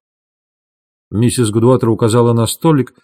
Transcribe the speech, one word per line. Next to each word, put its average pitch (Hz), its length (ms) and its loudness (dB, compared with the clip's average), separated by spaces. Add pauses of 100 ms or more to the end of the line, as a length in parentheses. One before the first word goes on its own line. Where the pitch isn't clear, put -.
(1120)
Миссис 117 400 -2
Гудуатер 117 380 2
указала 117 440 0
на 117 140 0
столик, 151 580 -2